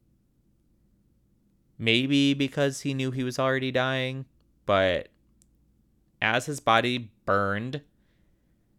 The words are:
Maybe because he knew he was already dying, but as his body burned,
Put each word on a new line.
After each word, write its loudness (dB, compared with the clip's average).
Maybe 4
because -2
he -4
knew -2
he -6
was -6
already 0
dying, -2
but 2
as 0
his -8
body 0
burned, -2